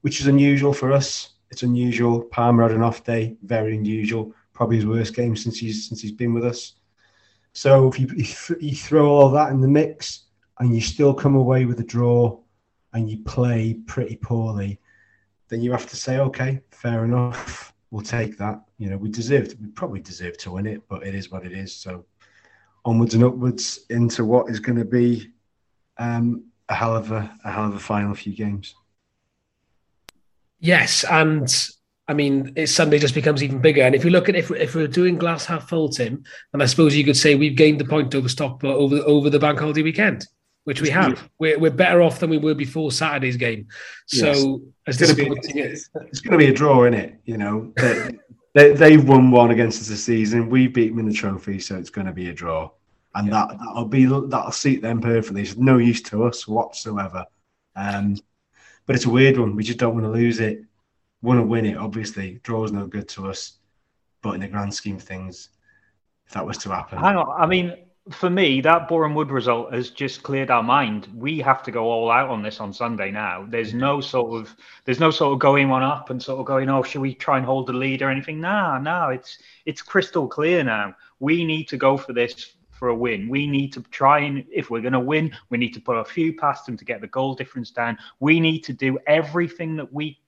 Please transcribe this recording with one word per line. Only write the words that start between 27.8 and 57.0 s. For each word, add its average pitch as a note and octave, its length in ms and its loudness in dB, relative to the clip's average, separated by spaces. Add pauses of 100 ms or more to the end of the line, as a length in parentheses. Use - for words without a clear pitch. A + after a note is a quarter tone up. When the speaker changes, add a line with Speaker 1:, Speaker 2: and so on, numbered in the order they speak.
Speaker 1:
few G2+ 220 -10
games. G2+ 400 -8 (1900)
Speaker 2:
Yes, E3 420 2
and D#3 500 2 (540)
I D3 60 -4
mean, C#3 420 0
it's, D#3+ 160 -2
Sunday D3 260 4
just D3 160 2
becomes C#3+ 300 0
even C3+ 160 -4
bigger. C#3+ 240 6
And C3 100 6
if C3+ 100 2
you E3+ 60 4
look F3+ 200 4
at, F#3+ 60 2
if, E3+ 140 -2
if D3+ 240 -2
we're D#3+ 140 0
doing F3 300 2
glass E3+ 280 -2
half E3 240 -8
full, D#3 200 0
Tim, B2 340 -4 (300)
and C#3+ 100 0
I - 20 4
suppose D3 300 6
you D3 80 4
could C#3 140 4
say D3 180 6
we've C#3 220 2
gained D3+ 220 6
the C#3 60 -2
point C#3 300 -2
over C3 120 -2
Stockport C3+ 480 -4
over, C#3+ 200 2 (100)
over D3 240 4
the C#3+ 80 2
bank C#3+ 220 2
holiday D3+ 240 -2
weekend, D#3+ 420 0 (380)
which C#3 180 -6
we D3+ 80 0
have. D#3+ 220 2
Speaker 1:
Yeah. - 120 -6 (140)
Speaker 2:
We're, D#3 220 2
we're D#3+ 120 4
better F3 300 4
off D#3 180 4
than D#3+ 120 0
we D#3 80 2
were D3+ 160 0
before D3 360 -4
Saturday's C3 460 -2
game. A2+ 300 -4 (400)
So B2+ 180 0
Speaker 1:
Yes. C#3 760 0
Speaker 2:
as - 0 -
Speaker 1:
It's E3 100 8
gonna C#3 180 4
be, C3 60 -2
Speaker 2:
disappointing - 260 -8
as A#2+ 100 -6
Speaker 1:
it's, - 180 -16 (180)
it's C3 140 -14
gonna F3 160 2
be D3 100 8
a C3+ 60 6
draw, C#3+ 240 4 (120)
innit? G#2 360 -2
You A2+ 120 -8
know, G#2+ 380 -6
they, A#2+ 340 0 (240)
<laughs> - 220 -20
they, C#3+ 180 12
they've D3+ 340 10
won C3 220 10
one A#2+ 220 8
against A2+ 300 0
us G#2+ 80 -12
this G#2 160 -8
season. A2+ 440 0
We B2+ 180 4
beat A#2+ 220 2
them A#2 100 -4
in A2 60 -4
the G#2+ 80 -2
trophy, G2 460 -6
so F#2 180 -10
it's E2+ 140 -12
gonna F#2+ 220 -8
be F2 160 -8
a E2+ 40 -10
draw. D#2+ 380 -8 (420)
And G#2 140 -4
Speaker 2:
Yeah. G#2 220 0
Speaker 1:
that, - 100 -16
that'll A#2 260 -8
be, B2+ 200 4
that'll C3 460 -2
suit - 300 -2
them A2+ 180 -4
perfectly. G#2+ 440 -2
It's G#2 140 -10
no C3 200 4
use A#2+ 260 2
to G#2+ 200 -2
us A#2+ 240 -4
whatsoever. G2+ 800 -8 (500)